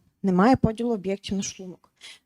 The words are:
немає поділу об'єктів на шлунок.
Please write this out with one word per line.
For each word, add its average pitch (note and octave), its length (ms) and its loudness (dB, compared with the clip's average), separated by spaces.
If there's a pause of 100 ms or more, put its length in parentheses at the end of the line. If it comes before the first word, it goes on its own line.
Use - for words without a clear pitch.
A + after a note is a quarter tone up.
(240)
немає G3 320 4
поділу A#3 380 0
об'єктів G3 440 -6
на G3 60 -4
шлунок. - 480 -14 (340)